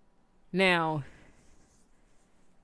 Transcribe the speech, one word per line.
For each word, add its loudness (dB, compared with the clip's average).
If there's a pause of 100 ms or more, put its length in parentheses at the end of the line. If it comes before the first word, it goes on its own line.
(520)
Now, 0 (1600)